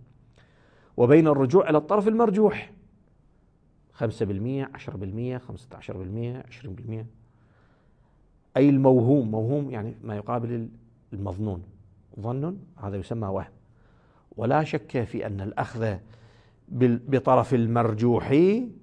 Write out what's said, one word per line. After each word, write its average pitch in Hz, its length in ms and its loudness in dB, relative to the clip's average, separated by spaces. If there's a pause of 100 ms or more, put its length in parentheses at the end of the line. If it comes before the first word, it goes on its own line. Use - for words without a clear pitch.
(960)
وبين 147 300 8
الرجوع 143 420 4
إلى 151 80 4
الطرف 196 300 2
المرجوح، 220 640 2 (1200)
خمسة 113 320 -4
بالمية، 123 480 -4
عشرة - 240 -12
بالمية، 113 400 -8
خمسة - 300 -16 (100)
عشر 92 200 -12
بالمية، 117 500 -8
عشرين 107 280 -16
بالمية، 110 300 -10 (1500)
أي 143 120 6
الموهوم. 131 640 4
موهوم 127 400 -2
يعني 113 220 -8 (100)
ما 110 120 -8
يقابل 117 540 -6 (440)
المظنون. 98 500 -8 (560)
ظن 135 380 -6 (200)
هذا 101 200 -8
يسمى 107 300 -6
وهم، 95 240 -6 (840)
ولا 135 260 0
شك 143 400 -4
في - 220 -8
أن 98 160 -8
الأخذ 107 560 -4 (680)
بال-، 120 400 2
بطرف 127 460 2
المرجوح 117 840 2 (480)